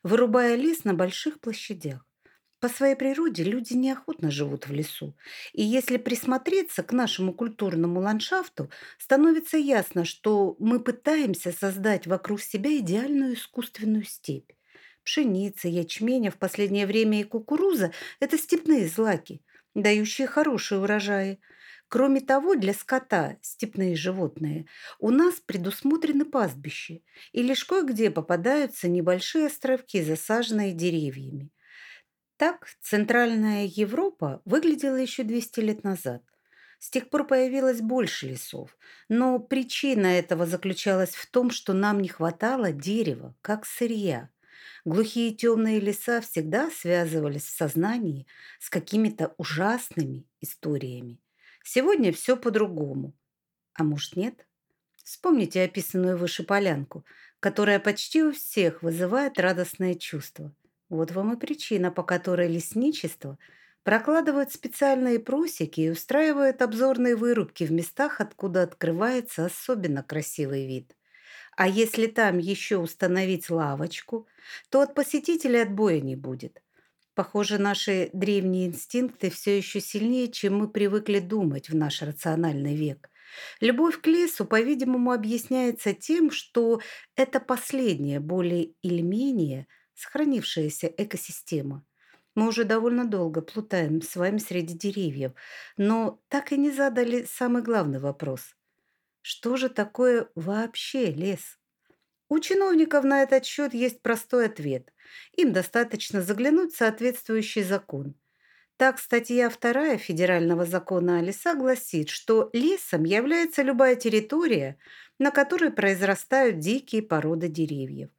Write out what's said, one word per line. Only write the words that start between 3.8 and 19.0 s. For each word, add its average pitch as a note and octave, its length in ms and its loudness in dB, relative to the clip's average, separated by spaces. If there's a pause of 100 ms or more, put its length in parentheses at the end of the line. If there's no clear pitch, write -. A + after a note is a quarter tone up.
живут C#3+ 360 -4
в C#3+ 40 -10
лесу, D3 440 -6 (380)
и G#3+ 100 0
если B3 340 2
присмотреться C4 840 -2
к - 100 -6
нашему F#3+ 400 0
культурному F3+ 680 -2
ландшафту, G#3+ 680 -2 (280)
становится D#4+ 600 4
ясно, A3+ 480 2
что G3+ 540 0
мы A#3 200 2
пытаемся A#3+ 720 0
создать G3 560 -2
вокруг F#3+ 340 -2
себя C#4 360 -2
идеальную B3+ 560 0
искусственную G#3+ 720 -4
степь. - 480 -10 (520)
Пшеница, G3+ 640 -2
ячмень, G#3+ 600 0
а F3+ 40 -2
в - 60 -12
последнее G3+ 480 0
время G#3+ 340 4
и G#3 40 0
кукуруза — A#3 680 0 (280)
это C#4 180 2
степные D#4 500 2
злаки, F3+ 540 -2 (320)